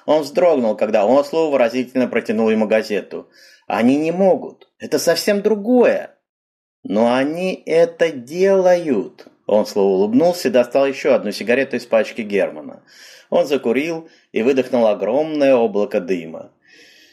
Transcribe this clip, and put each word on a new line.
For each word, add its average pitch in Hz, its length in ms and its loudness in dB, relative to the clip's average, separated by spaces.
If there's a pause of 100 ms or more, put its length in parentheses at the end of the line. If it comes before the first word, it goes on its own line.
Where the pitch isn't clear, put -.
Он 151 180 2
вздрогнул, 135 540 0
когда 107 300 0
Осло 143 420 2
выразительно 123 600 0
протянул 110 420 0
ему 110 160 2
газету. 98 640 -4 (380)
«Они 117 280 2
не 156 140 -2
могут. 180 580 -2 (120)
Это 127 180 -4
совсем 196 440 0
другое». 208 760 0 (680)
«Но 110 320 0
они 160 520 -4
это 165 440 2
делают». 170 1160 0 (180)
Осло 104 360 0
улыбнулся 113 680 2
и - 20 -4
достал 123 360 2
ещё 135 280 0
одну 101 160 -2
сигарету 123 460 -2
из 117 100 -8
пачки - 360 -2
Германа. 85 600 -4 (480)
Он 175 160 2
закурил 165 600 -2 (240)
и 110 100 -2
выдохнул 127 440 2
огромное 135 680 0
облако 104 460 0
дыма. 82 520 -8 (600)